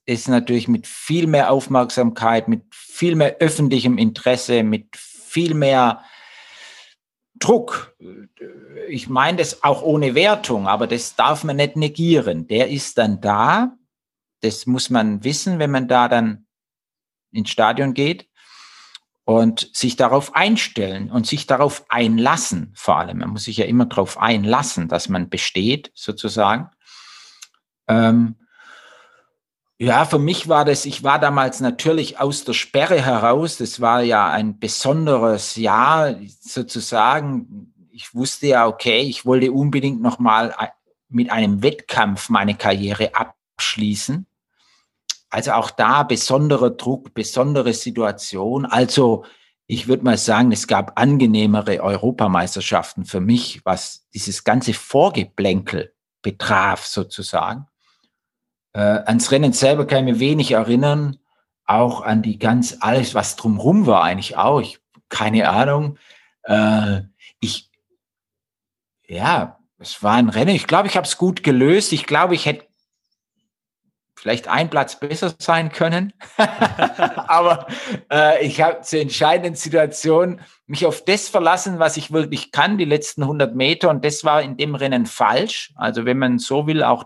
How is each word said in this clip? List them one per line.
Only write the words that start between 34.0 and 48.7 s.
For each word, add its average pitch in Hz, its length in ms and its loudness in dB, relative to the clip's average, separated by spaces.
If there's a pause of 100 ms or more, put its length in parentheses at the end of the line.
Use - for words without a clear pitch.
ja 107 280 2
ein 104 300 -2
besonderes 123 960 0
Jahr, 123 600 2 (260)
sozusagen. 120 1300 -4 (180)
Ich - 220 -20
wusste 127 340 -6
ja, 117 200 4
okay, 113 340 0
ich 143 240 -6
wollte 127 260 2
unbedingt 139 500 0
noch 123 180 -2
mal 113 340 2 (560)
mit 123 220 0
einem 104 320 0
Wettkampf - 640 -2
meine 101 260 2
Karriere 101 600 -2
abschließen. 107 1120 -4 (1040)
Also 113 240 -4
auch 110 180 -2
da 123 320 2
besonderer 131 640 2
Druck, - 460 -8
besondere 127 580 -2
Situation. 113 960 -4
Also 117 580 2 (400)